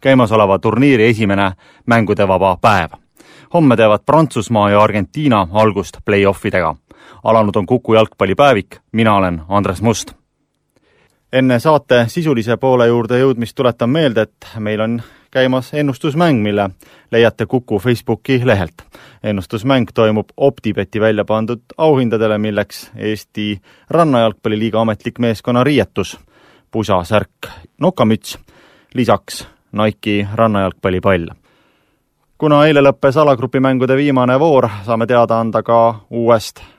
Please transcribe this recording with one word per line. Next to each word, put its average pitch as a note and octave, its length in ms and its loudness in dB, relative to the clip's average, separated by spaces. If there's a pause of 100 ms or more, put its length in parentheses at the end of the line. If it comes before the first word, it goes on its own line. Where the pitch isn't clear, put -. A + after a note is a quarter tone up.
käimasoleva A2 540 4
turniiri A2+ 500 2
esimene G2+ 380 0 (420)
mängudevaba G2+ 600 2 (100)
päev. F#2+ 380 0 (560)
Homme C3+ 260 2
teevad G#2+ 240 2
Prantsusmaa A#2 680 0
ja G#2 80 6
Argentiina G#2 720 0
algust G2+ 520 -2
play-offidega. G2 680 -2 (500)
Alanud A2 320 0
on G2 100 -2
Kuku B2 300 0
jalgpallipäevik, G#2+ 800 0 (160)
mina A2 240 0
olen F2+ 320 -2
Andres F#2 340 -2
Must. G#2+ 300 -4 (1200)
Enne B2+ 280 2
saate C3 480 2
sisulise B2 480 -2
poole B2+ 300 2
juurde A#2+ 320 0
jõudmist B2+ 380 -2
tuletan A#2+ 340 0
meelde, C3 320 0
et - 240 -10 (120)
meil G#2+ 220 -4
on A#2 220 -4 (280)
käimas C3 440 -2
ennustusmäng, D3 680 -2
mille G2+ 280 -2 (420)
leiate A#2 340 2
Kuku B2 320 -4
Facebooki A#2+ 680 -2
lehelt. G2 400 -2 (380)
Ennustusmäng G#2+ 720 -2
toimub G#2+ 420 0
Optibeti G#2+ 640 -2
välja G#2+ 240 0
pandud A2 360 -4 (160)
auhindadele, A2+ 640 0
milleks G#2 580 -6
Eesti G#2 640 -8 (300)
Rannajalgpalliliiga A2+ 880 0
ametlik A2 380 -4
meeskonna A#2+ 460 -2
riietus, A#2+ 500 -2 (560)
pusasärk, G2+ 800 -4 (300)
nokamüts, A#2 580 -2 (560)
lisaks A#2 520 -2 (260)
Nike'i G#2 640 -2
rannajalgpallipall. F#2+ 920 -2 (1120)
Kuna D3+ 280 2
eile D3 200 4
lõppes C3+ 340 2
alagrupimängude C3 760 0
viimane C3 440 2
voor, C3+ 300 2 (160)
saame A#2 200 -2
teada A2+ 340 2
anda A2+ 220 -2
ka A#2 480 0
uuest A#2 520 -2 (160)